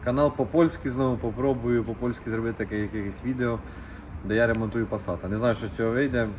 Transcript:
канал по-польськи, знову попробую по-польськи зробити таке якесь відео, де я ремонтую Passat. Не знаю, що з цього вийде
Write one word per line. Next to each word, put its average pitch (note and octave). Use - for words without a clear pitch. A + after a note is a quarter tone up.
канал C#3
по-польськи, D3+
знову B2+
попробую A#2+
по-польськи A#2
зробити A2+
таке G#2
якесь G2+
відео, B2
де G2+
я A#2
ремонтую A2+
Passat. F#2
Не G#2
знаю, A#2
що A2+
з -
цього A2+
вийде B2